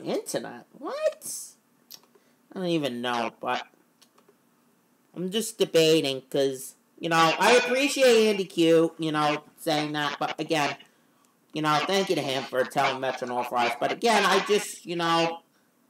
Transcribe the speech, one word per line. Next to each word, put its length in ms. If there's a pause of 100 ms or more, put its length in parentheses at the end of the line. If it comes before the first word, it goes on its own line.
internet? 680
What? 580 (1200)
I 80
don't 80
even 340
know, 380
but 280 (1500)
I'm 140
just 300
debating, 720
'cause, 460 (240)
you 100
know, 300
I 140
appreciate 760
Andy 160
Q, 520
you 140
know, 320 (160)
saying 340
that, 260
but 200
again, 360 (760)
you 80
know, 240
thank 240
you 60
to 60
him 220
for 200
telling 360
Metro 280
North 240
Rise, 280
but 120
again, 340
I 200
just, 400
you 100
know, 460 (480)